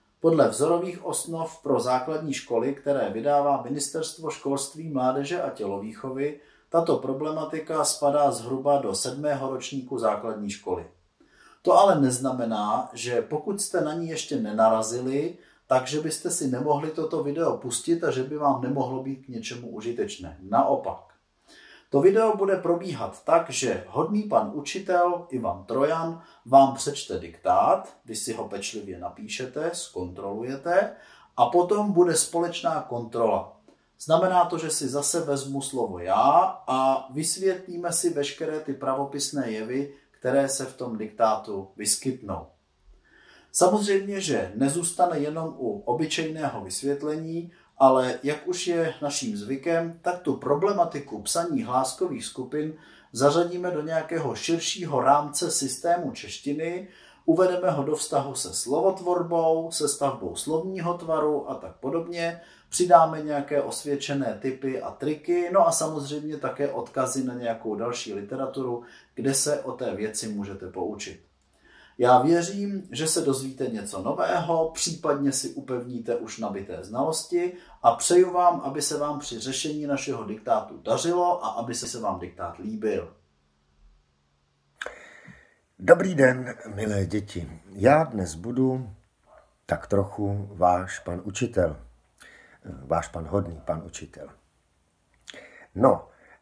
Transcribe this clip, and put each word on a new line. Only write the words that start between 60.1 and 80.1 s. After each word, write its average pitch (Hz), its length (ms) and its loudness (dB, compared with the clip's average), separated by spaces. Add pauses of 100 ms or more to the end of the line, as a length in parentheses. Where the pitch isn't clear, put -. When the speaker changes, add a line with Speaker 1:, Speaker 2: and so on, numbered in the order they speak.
Speaker 1:
slovního 170 580 -2
tvaru 156 560 0
a - 40 -4
tak - 220 -14
podobně, 170 640 -4 (280)
přidáme 165 540 6
nějaké 143 400 -2
osvědčené 139 800 -4
tipy 131 400 -4
a - 80 -8
triky, 170 600 -2
no 185 160 6
a 170 40 2
samozřejmě 151 640 -4
také 143 320 -4
odkazy 127 560 -2
na 123 100 -4
nějakou 113 400 -4
další 113 400 -6
literaturu, 123 680 -6 (320)
kde 135 200 0
se 147 260 0
o 127 120 -8
té 117 220 -4
věci 107 340 -4
můžete 98 380 -8
poučit. 92 540 -8 (800)
Já 127 240 8
věřím, 190 720 0
že 156 140 -2
se 160 140 2
dozvíte 131 460 -2
něco 101 360 -6
nového, 160 680 0
případně 143 600 0
si - 160 -2
upevníte 123 680 -6
už 113 220 -8
nabité 98 420 -6
znalosti 156 720 -2 (300)
a 117 100 8
přeju 180 400 6
vám, 175 280 4
aby 139 220 -6
se 147 160 -2
vám 147 200 -2
při 120 220 -10
řešení 147 460 -4
našeho 135 380 -4